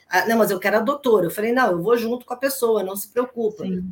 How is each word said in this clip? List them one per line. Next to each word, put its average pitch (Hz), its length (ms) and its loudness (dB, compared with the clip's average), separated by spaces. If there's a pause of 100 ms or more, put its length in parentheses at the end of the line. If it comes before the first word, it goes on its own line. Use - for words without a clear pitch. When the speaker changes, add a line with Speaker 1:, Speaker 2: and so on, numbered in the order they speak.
Speaker 1:
"Ah, 180 180 2
não, 226 100 2
mas 202 140 4
eu 185 80 -2
quero 202 180 2
a 226 40 0
doutora." 220 440 2
Eu 165 60 -2
falei, 220 200 -2
"Não, 247 200 2
eu 175 100 -2
vou 233 160 4
junto 233 280 -4
com - 80 -10
a 240 40 -6
pessoa, 233 460 0
não 190 120 -6
se - 140 -10
preocupa, 233 540 -4
Speaker 2:
Sim. 185 180 -4 (100)